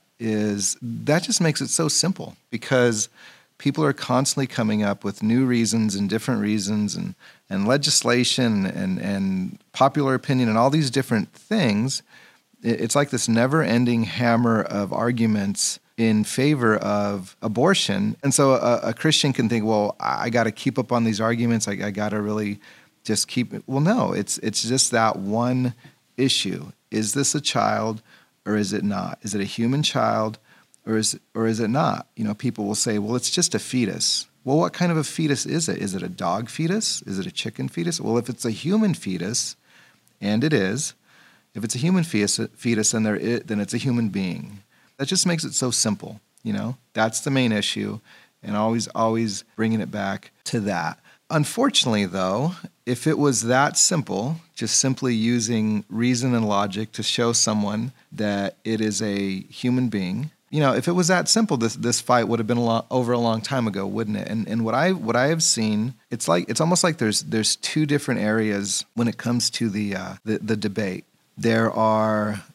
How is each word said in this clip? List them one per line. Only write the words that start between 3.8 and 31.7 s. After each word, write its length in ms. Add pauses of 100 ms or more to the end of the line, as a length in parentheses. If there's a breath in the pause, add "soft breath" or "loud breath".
are 80
constantly 540
coming 360
up 220
with 180
new 220
reasons 520
and 120
different 320
reasons 540
and, 200 (340 loud breath)
and 200
legislation 960
and, 340
and 580 (140)
popular 420
opinion 340
and 80
all 140
these 200
different 420
things. 680 (600 loud breath)
It, 180
it's 160
like 140
this 180
never-ending 760
hammer 580
of 300
arguments 840 (180)
in 280
favor 520
of 640
abortion. 840
And 120
so 180
a, 320
a 100
Christian 380
can 160
think, 160
"Well, 340
I, 260
I 60
gotta 220
keep 260
up 140
on 120
these 160
arguments. 480
I, 40
I 180
gotta 300
really 400 (440 loud breath)
just 240
keep 240
it." 140
Well, 140
no, 320
it's, 260
it's 240
just 300
that 240
one 580 (420 loud breath)
issue. 560 (180)
Is 220
this 220
a 60
child 600 (440 soft breath)
or 100
is 160
it 120
not? 380
Is 120
it 60
a 40
human 380
child 560 (480 soft breath)
or 100
is, 240 (140)
or 120
is 140
it 80
not? 380 (100)